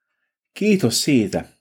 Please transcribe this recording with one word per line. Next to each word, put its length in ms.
kiitos 500
siitä, 400